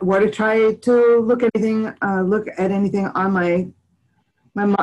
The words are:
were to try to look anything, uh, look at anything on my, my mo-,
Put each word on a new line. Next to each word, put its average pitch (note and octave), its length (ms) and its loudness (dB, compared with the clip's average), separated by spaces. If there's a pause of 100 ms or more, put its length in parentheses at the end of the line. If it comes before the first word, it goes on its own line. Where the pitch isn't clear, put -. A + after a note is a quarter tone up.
were F#3+ 200 2
to G#3 100 2
try A3 420 0
to A#3+ 460 2
look A#3+ 240 0
anything, A3 580 -2
uh, G3 200 -2
look G#3 260 -2 (100)
at F#3+ 140 -2
anything G3 360 -2
on F#3+ 260 -2
my, F3+ 340 -2 (880)
my G3+ 100 -2
mo-, G3+ 180 0